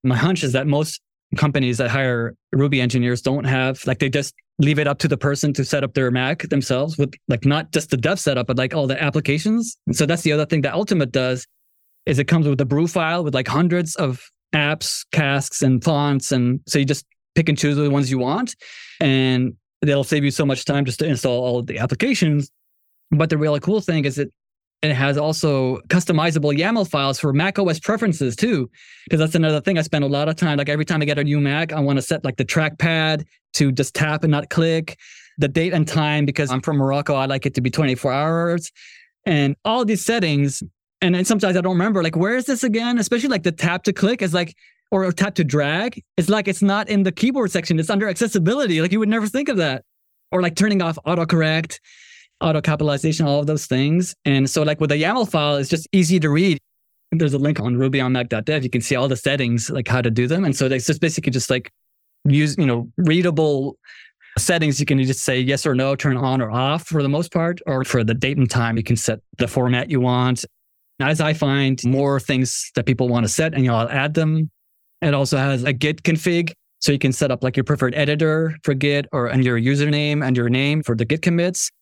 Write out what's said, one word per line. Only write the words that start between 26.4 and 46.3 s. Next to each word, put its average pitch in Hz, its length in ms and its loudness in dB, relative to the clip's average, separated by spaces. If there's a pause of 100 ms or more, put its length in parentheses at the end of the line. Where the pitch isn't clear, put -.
yaml 196 320 0
files 139 300 -2
for 143 140 0
Mac 185 260 0
O 190 80 2
S 160 120 -2
preferences 175 560 -2
too, 185 340 0 (400)
'cause 160 100 2
that's 156 160 0
another 156 240 2
thing. 196 180 0
I 156 40 0
spend 151 220 0
a 139 40 0
lot 143 220 0
of 160 60 -2
time, 151 220 0
like, 143 120 -2
every 151 160 0
time 156 160 0
I 147 40 0
get 147 140 0
a 143 40 0
new 147 160 0
Mac, 151 340 0
I 151 60 -4
wanna 139 220 0
set, - 220 -4
like, 131 140 -4
the 131 80 0
trackpad 160 800 0 (280)
to 139 180 2
just 135 240 -2
tap 156 280 -2
and 156 80 2
not 147 180 0
click, 165 480 -2 (400)
the 143 100 2
date 165 260 0
and 160 140 2
time, 151 380 0
because 143 260 -2
I'm 127 100 -2
from 156 160 -2
Morocco, 139 380 0
I 131 100 0
like 135 200 -4
it 135 100 -2
to 131 60 0
be 123 80 0
twenty-four 135 420 0
hours. 165 600 -2 (540)
And 143 300 2 (100)
all 233 200 0
these 208 200 0
settings, 151 560 0 (400)
and 180 140 4
then 185 100 0
sometimes 190 320 2
I 180 40 2
don't 180 120 0
remember, 185 300 2
like, 160 120 -2
where 196 200 0
is 254 100 -2
this 262 180 -2
again? 233 340 0
Especially, 240 320 0
like, 196 140 -2
the 180 80 0
tap 175 320 -2
to 202 100 0
click 214 280 0
is, 170 120 -2
like, 170 220 -2 (360)
or 190 200 0
tap 196 240 -2
to 175 80 2
drag. 147 580 -2 (140)
It's 180 140 0
like, 208 180 2